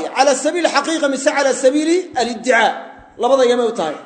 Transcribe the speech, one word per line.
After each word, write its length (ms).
cala 240
sabiili 340
xaqiiqa 400
mise 220
cala 240
sabiili 420
aliddicaa? 520
Labada 260
yamay 240
u 40
tahay. 340